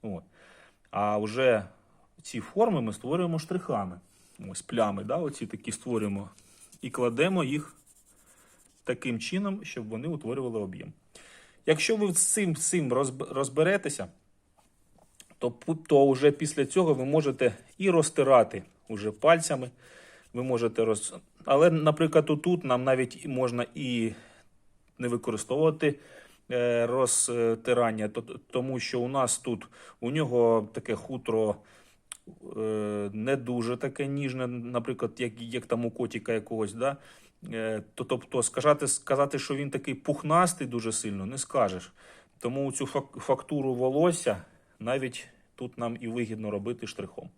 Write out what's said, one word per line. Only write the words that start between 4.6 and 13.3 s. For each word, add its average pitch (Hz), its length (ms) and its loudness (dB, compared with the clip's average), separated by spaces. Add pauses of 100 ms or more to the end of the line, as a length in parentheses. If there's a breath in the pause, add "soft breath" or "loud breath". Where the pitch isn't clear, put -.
плями, 104 420 -2
да, 120 140 -4
оці 143 300 -6
такі - 240 -10
створюємо. 104 580 -4 (520 loud breath)
І 123 80 -8
кладемо 143 540 0
їх 147 320 -4 (1080 soft breath)
таким 123 360 -4
чином, 196 440 -4
щоб 110 240 -10
вони 113 200 -8
утворювали 127 520 -4
об'єм. 92 340 -8 (720 loud breath)
Якщо 156 320 4
ви 202 160 2
з - 200 2
цим, 185 220 2
з - 140 -4
цим 147 240 0
розб-, 131 400 -2